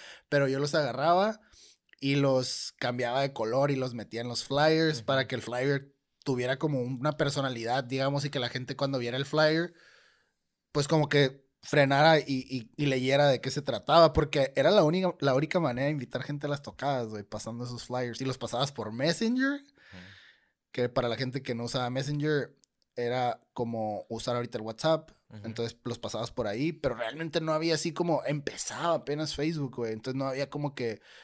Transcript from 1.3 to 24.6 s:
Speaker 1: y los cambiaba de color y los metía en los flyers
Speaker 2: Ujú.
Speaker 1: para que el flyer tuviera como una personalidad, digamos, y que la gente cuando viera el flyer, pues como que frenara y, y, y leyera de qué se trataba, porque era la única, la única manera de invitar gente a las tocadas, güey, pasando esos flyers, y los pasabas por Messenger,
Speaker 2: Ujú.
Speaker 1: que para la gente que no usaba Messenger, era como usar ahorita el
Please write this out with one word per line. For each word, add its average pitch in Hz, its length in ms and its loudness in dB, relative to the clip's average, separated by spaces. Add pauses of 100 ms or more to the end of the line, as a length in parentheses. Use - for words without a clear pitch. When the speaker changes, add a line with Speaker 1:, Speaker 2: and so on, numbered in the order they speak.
Speaker 1:
y 139 140 2
los 135 640 2
cambiaba 123 420 0
de 139 120 0
color 127 380 0
y 139 60 2
los 123 160 -4
metía 110 280 -8
en 123 60 -6
los 120 160 -4
flyers 156 540 4
Speaker 2:
Ujú. 113 80 -10
Speaker 1:
para 135 220 2
que 131 80 -6
el 117 60 -4
flyer 135 520 -2 (320)
tuviera 127 340 0
como 147 220 0
una 131 320 -2
personalidad, 131 720 -2
digamos, 135 400 -2
y 143 40 -4
que 143 100 -6
la 120 100 -2
gente 127 260 -6
cuando 135 240 -2
viera 120 160 -4
el 135 100 -2
flyer, 156 480 2 (1000)
pues 143 160 0
como 151 180 4
que 143 380 2 (160)
frenara 147 580 6
y, 131 80 -4
y, 131 480 -4
y 147 100 0
leyera 135 420 4
de 131 140 4
qué 135 80 -4
se 147 120 -4
trataba, 151 520 6
porque 143 420 2
era 135 160 6
la 202 120 6
única, 175 380 2
la 139 120 4
única 151 260 2
manera 135 260 0
de 147 60 2
invitar 127 320 -6
gente 147 240 -6
a - 20 -2
las 143 120 -4
tocadas, 131 460 -2
güey, 107 160 -8
pasando 113 420 -8
esos 120 200 -10
flyers, 123 360 -4
y 135 40 -4
los 127 120 -2
pasabas 123 360 -2
por - 180 -6
Messenger, 226 680 0
Speaker 2:
Ujú. - 360 -20 (760)
Speaker 1:
que 123 180 -2
para 123 180 0
la 117 80 -2
gente 131 260 -6
que 127 140 -6
no 117 80 -6
usaba 123 260 -2
Messenger, 143 640 -2 (420)
era 120 440 -2 (140)
como 110 560 -4
usar 117 260 -4
ahorita 120 220 -4
el 107 60 -6